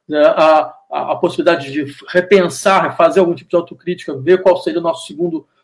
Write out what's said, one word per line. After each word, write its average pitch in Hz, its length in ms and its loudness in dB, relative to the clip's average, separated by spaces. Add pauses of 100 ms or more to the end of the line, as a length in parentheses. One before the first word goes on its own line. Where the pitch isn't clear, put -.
né, 151 180 0
a, 156 480 4 (180)
a, 147 200 -6
a 147 40 -4
possibilidade 139 560 -2
de 139 240 -8 (140)
repensar, 180 840 0
fazer 165 240 2
algum 170 160 2
tipo - 140 -18
de - 60 -2
autocrítica, 170 640 -6
ver 175 240 2
qual 185 160 4
seria 165 220 -4
o 170 40 -4
nosso 165 220 -4
segundo, 160 420 -8 (160)